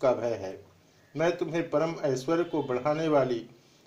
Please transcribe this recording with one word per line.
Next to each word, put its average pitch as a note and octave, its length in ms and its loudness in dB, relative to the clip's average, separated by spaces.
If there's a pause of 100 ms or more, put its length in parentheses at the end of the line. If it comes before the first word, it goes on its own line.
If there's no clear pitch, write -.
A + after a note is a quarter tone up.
का B2+ 100 4
भय A2+ 220 -2
है? F#2+ 300 -8 (520)
मैं E3+ 200 2
तुम्हें E3 340 -4
परम D#3+ 320 2
ऐश्वर्य D3 420 0
को D#3+ 180 0
बढ़ाने D3+ 460 0
वाली B2+ 380 2 (400)